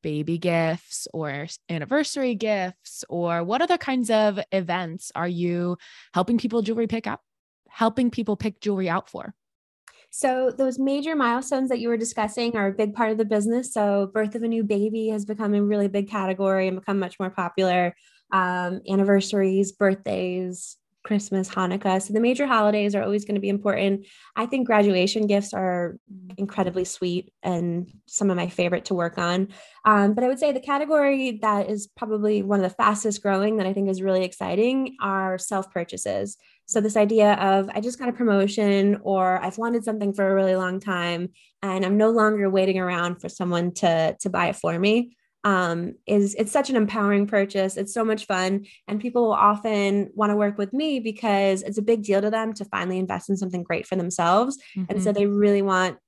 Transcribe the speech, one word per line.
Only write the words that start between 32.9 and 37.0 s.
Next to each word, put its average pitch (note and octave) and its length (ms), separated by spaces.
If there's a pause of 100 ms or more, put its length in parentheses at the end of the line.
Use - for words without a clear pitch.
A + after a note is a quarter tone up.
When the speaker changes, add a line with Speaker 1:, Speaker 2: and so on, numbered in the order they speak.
Speaker 2:
growing G3+ 340
that F#3+ 100
I F#3+ 60
think G3 160
is F#3 140
really F#3 220
exciting A3+ 760
are F#3+ 380
self-purchases. F#3+ 960 (300)
So A3+ 140
this G#3+ 160
idea G#3 380